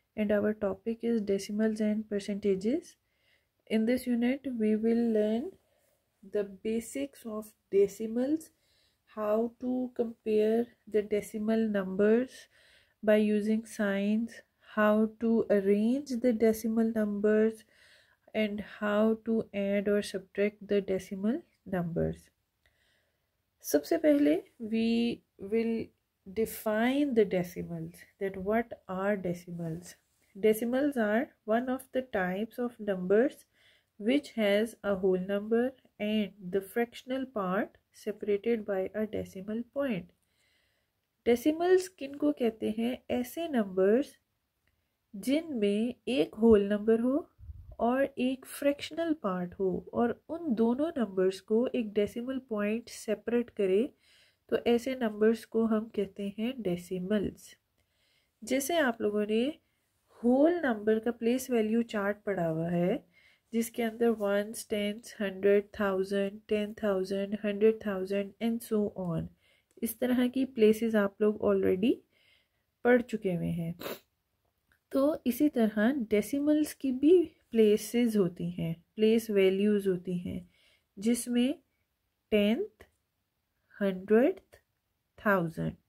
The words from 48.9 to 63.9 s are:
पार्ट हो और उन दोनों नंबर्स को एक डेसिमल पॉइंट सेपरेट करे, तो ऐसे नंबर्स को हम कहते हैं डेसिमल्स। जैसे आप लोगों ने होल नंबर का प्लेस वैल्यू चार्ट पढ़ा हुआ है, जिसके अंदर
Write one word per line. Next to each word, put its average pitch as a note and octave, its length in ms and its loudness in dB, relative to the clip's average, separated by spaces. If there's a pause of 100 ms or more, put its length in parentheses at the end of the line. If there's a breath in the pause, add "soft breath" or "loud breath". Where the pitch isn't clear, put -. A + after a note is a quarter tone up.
पार्ट F3+ 360 -4
हो F#3+ 100 0 (240)
और A#3 260 0 (100)
उन D#4+ 260 -4
दोनों B3 420 0
नंबर्स F#3+ 440 0
को A3+ 240 0 (100)
एक G#3+ 180 -4
डेसिमल A#3 460 -4 (100)
पॉइंट G#3+ 400 -4
सेपरेट A#3 600 -4
करे, G3 320 2 (680 soft breath)
तो A3+ 80 0 (100)
ऐसे A#3+ 340 0
नंबर्स A3 440 2
को A3+ 200 -2
हम A3 300 -2
कहते G3+ 440 -6
हैं A#3 220 -4
डेसिमल्स। F#3 920 -4 (840)
जैसे C4+ 380 -2
आप B3 220 0
लोगों G#3 280 0
ने A3 140 2 (760)
होल C#4+ 440 4
नंबर A3 360 0
का A#3 120 -4
प्लेस A#3+ 400 -2
वैल्यू A3+ 320 2
चार्ट G#3 420 -4
पढ़ा F#3 220 -2
हुआ D#3+ 220 -2
है, F3 340 0 (500 soft breath)
जिसके A3+ 300 -4
अंदर A3+ 280 0 (100)